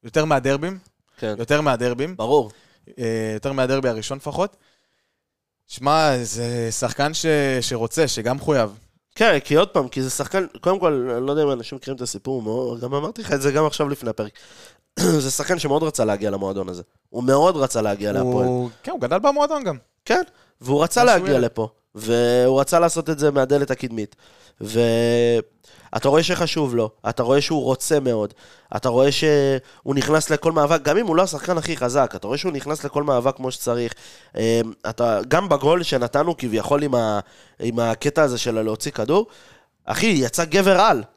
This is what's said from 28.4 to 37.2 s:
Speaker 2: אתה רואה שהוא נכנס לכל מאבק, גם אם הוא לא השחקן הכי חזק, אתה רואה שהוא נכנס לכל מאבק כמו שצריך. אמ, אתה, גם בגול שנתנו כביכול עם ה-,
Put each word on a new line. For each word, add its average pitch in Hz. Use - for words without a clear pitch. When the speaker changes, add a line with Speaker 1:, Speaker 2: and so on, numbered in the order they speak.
Speaker 2:
אתה 117
רואה 131
שהוא 139
נכנס 151
לכל 160
מאבק, 156
גם 147
אם 233
הוא 160
לא 175
השחקן 175
הכי 156
חזק, 127
אתה 98
רואה 131
שהוא 185
נכנס 147
לכל 147
מאבק 135
כמו 131
שצריך. 120
אמ, -
אתה, 113
גם 170
בגול 156
שנתנו 147
כביכול 127
עם 139
ה-, 110